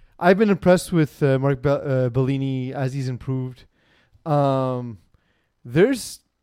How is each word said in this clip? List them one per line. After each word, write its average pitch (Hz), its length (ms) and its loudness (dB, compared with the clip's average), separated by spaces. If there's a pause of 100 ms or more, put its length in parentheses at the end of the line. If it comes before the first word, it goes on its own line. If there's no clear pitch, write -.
(180)
I've 185 200 4
been 214 120 4
impressed 180 420 2
with, 160 300 0
uh, 135 160 2
Mark 131 240 -2
Be-, 143 60 0
uh, 135 400 0
Bellini 131 640 -2
as 135 220 -6
he's 131 140 -6
improved. 127 560 -8 (600)
Um, 131 760 -2 (680)
there's 185 560 0 (220)